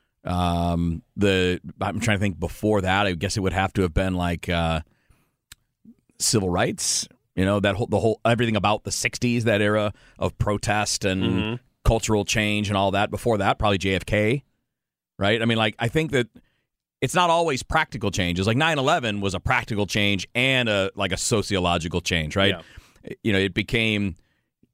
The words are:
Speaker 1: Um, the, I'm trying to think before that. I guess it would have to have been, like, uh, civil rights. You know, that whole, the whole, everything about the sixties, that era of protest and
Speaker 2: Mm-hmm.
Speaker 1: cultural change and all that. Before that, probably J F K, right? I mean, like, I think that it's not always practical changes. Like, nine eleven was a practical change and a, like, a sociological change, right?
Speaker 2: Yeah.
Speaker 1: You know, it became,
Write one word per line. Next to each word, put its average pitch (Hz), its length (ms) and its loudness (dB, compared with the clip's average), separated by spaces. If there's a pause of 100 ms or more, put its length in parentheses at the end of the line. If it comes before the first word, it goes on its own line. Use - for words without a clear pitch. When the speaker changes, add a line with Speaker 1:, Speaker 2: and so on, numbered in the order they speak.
(240)
Speaker 1:
Um, 85 800 0 (120)
the, 92 440 2 (200)
I'm 95 200 -4
trying 107 180 0
to - 40 -4
think 95 180 -2
before 104 420 0
that. 95 240 2
I 95 80 0
guess 90 240 -4
it 107 40 0
would 92 120 0
have 95 200 0
to 98 100 2
have 85 100 0
been, 95 220 0
like, 87 340 -2
uh, 82 320 0 (1400)
civil 98 320 0
rights. - 580 -2 (280)
You 92 100 2
know, 101 140 2
that 98 160 2
whole, 113 100 -2
the 104 140 0
whole, 107 260 0
everything 117 300 2
about 104 300 0
the - 60 -8
sixties, 120 520 0
that 107 180 4
era 107 320 2 (240)
of 92 220 -4
protest 104 680 -2
and 95 180 0
Speaker 2:
Mm-hmm. 113 320 -2 (280)
Speaker 1:
cultural 110 420 2
change 104 440 0
and 101 80 0
all 98 140 2
that. 101 200 0
Before 110 260 0
that, 101 220 0
probably 104 180 2
J 95 180 0
F 90 100 -4
K, 107 380 0 (760)
right? 104 220 2
I 113 40 0
mean, 117 140 2
like, 110 180 0
I 117 120 -2
think 156 240 0
that 123 140 2 (720)
it's 135 120 -2
not 175 160 4
always 165 320 2
practical 117 480 -2
changes. 90 380 0
Like, 113 100 2
nine 156 220 2
eleven 127 420 0
was 98 140 -2
a 90 40 -6
practical 117 460 -2
change 101 480 0
and 127 360 0
a, 98 260 2
like, 98 160 -2
a 87 60 -2
sociological 90 840 0
change, 80 340 -2
right? 98 200 2 (480)
Speaker 2:
Yeah. - 80 -12 (100)
Speaker 1:
You 110 120 0
know, 95 60 2
it 95 140 0
became, 107 600 0 (580)